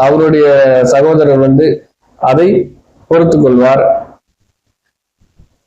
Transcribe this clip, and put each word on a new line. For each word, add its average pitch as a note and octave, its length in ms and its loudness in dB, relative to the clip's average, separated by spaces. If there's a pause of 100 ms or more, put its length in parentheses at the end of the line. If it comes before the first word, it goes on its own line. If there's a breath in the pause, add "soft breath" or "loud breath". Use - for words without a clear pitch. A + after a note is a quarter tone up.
அவருடைய D3+ 440 0 (380)
சகோதரர் C#3+ 600 0
வந்து C3+ 220 0 (520)
அதை D3 280 0 (600)
பொறுத்து E3 280 0
கொள்வார். C3 460 0 (1800)